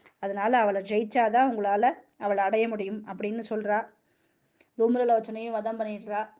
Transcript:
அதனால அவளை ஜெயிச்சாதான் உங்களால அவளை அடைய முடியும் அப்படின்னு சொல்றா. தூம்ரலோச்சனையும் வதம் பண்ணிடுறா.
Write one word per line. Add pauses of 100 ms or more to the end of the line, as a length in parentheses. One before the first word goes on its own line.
(180)
அதனால
அவளை
ஜெயிச்சாதான்
உங்களால (260)
அவளை
அடைய
முடியும்
அப்படின்னு
சொல்றா. (840)
தூம்ரலோச்சனையும்
வதம்
பண்ணிடுறா. (120)